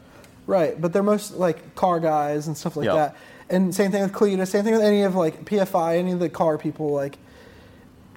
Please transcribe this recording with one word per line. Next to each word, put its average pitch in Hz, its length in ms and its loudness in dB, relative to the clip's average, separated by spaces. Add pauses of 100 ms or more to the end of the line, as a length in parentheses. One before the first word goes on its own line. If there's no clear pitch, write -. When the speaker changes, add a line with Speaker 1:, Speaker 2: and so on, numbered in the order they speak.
(460)
Speaker 1:
Right, 175 340 0
but 170 140 -2
they're 202 100 2
most, 208 340 -2
like, 170 380 -2
car 180 260 0
guys 151 460 0
and 156 100 -6
stuff - 180 -8
like 143 100 -4
Speaker 2:
Yep. 107 100 2
Speaker 1:
that. 151 200 0 (340)
And 185 240 2
same 196 180 0
thing 196 120 0
with 196 80 -2
Cletus, 190 380 0
same 202 140 0
thing 220 100 2
with 226 100 4
any 208 200 4
of, 185 120 0
like, 160 300 -2
P 208 140 0
F 190 140 -2
I, 165 240 2
any 180 140 0
of 180 80 -2
the 170 100 0
car 160 280 0
people. 151 340 -4
Like, 143 260 -4 (1000)